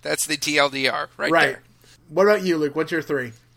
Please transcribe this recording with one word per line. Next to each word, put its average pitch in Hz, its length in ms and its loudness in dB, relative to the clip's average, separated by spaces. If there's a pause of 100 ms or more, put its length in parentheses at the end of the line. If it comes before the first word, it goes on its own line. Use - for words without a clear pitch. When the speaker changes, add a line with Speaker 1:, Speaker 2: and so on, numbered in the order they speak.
Speaker 1:
That's 147 240 -4
the 151 100 -4
T 151 220 0
L 143 100 4
D 135 180 -2
R 143 300 -2
right 147 140 -2
Speaker 2:
Right. 160 160 4
Speaker 1:
there. - 160 -6 (460)
Speaker 2:
What 165 180 2
about 208 160 2
you, 175 140 0
Luke? 147 180 -2
What's 156 160 -4
your 165 100 -2
three? 131 300 -4 (260)